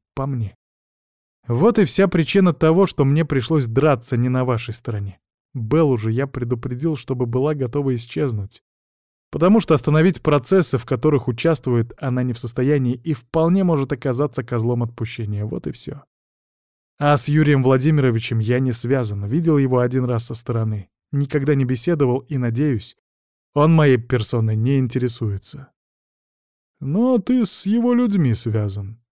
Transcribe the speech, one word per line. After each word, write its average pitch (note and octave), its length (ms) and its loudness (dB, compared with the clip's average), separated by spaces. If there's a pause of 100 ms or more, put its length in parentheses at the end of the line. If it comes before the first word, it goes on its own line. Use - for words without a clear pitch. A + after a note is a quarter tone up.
(140)
по C3+ 120 -6
мне. A#2+ 300 -6 (920)
Вот E3 320 2
и G3 40 6
вся F#3+ 220 2
причина F3+ 460 2
того, E3 340 4
что - 180 0
мне C#3+ 200 2
пришлось C#3+ 420 0
драться C3 500 0
не B2 120 0
на B2+ 160 0
вашей A#2 300 -4
стороне. G2+ 440 -10 (340)
Беллу C3 440 0
же A2+ 160 -2
я C3 160 -2
предупредил, B2 680 -4
чтобы B2+ 300 -4
была C3 280 0
готова C3+ 420 -2
исчезнуть. A2+ 680 -6 (680)
Потому F#3+ 280 4
что - 120 2
остановить D#3 480 2
процессы, D3+ 560 2
в A#2 80 -2
которых C3+ 420 0
участвует, A#2+ 720 0
она B2+ 240 -2
не B2 120 -2
в A#2 40 -12
состоянии B2+ 560 0
и D3 200 -4
вполне E3+ 500 0
может D3 260 0
оказаться C3+ 540 -4
козлом A#2+ 380 -2
отпущения. A2 640 -6
Вот - 200 -8
и - 60 -8
все. - 300 -12 (960)
А D3 180 4
с - 120 -2
Юрием D3 340 4
Владимировичем B2+ 760 2
я A#2+ 200 0
не C3 120 -2
связан, A2+ 520 -4
видел D#3 320 0
его C3 220 2
один B2 260 0
раз A#2+ 220 -2
со B2 80 -10
стороны. A2 560 -4 (220)
Никогда C#3+ 420 0
не C3+ 100 0
беседовал B2+ 540 0
и, C#3 180 -8
надеюсь, B2 600 -2 (560)
он D3+ 180 4
моей D3+ 240 6
персоной A#2 580 -2
не B2 240 0
интересуется». A#2+ 920 -4 (1080)
«Но G#3+ 400 0
ты B3 280 2
с - 180 -8
его A#3 300 2
людьми G3+ 400 2
связан», — G#2 640 -4 (100)